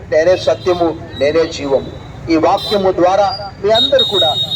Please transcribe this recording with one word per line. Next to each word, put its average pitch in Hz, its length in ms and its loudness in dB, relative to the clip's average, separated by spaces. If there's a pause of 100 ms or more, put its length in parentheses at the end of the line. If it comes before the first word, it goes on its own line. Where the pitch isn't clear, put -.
(120)
నేనే 165 260 4
సత్యము, 175 580 0 (240)
నేనే 156 260 2
జీవము." 135 600 -4 (260)
ఈ 160 40 4
వాక్యము 190 560 2
ద్వారా 190 600 0 (120)
మీ 202 80 2
అందరూ - 340 4
కూడా - 300 2 (200)